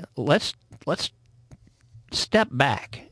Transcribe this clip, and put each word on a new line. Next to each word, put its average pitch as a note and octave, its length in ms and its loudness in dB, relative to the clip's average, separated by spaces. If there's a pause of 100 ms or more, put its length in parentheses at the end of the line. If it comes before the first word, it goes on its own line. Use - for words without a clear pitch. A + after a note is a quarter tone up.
(180)
"Let's, C#3+ 360 2 (320)
let's - 260 -4 (1000)
step - 400 0
back B2+ 600 0